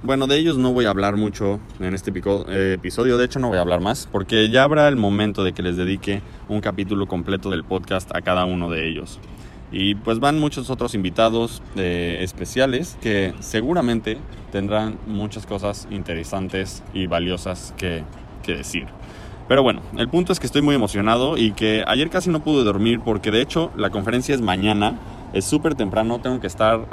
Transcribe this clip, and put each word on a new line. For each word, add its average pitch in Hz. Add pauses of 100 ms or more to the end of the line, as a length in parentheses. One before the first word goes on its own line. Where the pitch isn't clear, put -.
bueno, 135
de 139
ellos 160
no 127
voy 123
a 104
hablar 98
mucho 101 (180)
en 92
este 95
pico-, 98
eh, 95
episodio, 117
de 123
hecho 123
no 127
voy 98
a -
hablar 87
más, -
porque 107
ya 127
habrá 147
el 139
momento 104
de 90
que 87
les 90
dedique 95 (260)
un 107
capítulo 98
completo 95
del 87
podcast 92
a 87
cada 90
uno 90
de 82
ellos. 78 (520)
Y, 98
pues, 113
van 143
muchos 143
otros 120
invitados, 110 (140)
eh, 87
especiales 127
que 98
seguramente 120 (360)
tendrán 107 (120)
muchas 104
cosas 101
interesantes 95 (100)
y 92
valiosas 90
que, 85 (400)
que 85
decir. 78 (600)
Pero 135
bueno, 113 (140)
el 117
punto 180
es 175
que -
estoy 143
muy 147
emocionado 117
y 110
que 107
ayer 135
casi 180
no 156
pude 147
dormir 110
porque 110
de 113
hecho 165
la 101
conferencia 120
es 127
mañana, 104 (340)
es 95
súper 151
temprano, 110
tengo 127
que 104
estar 110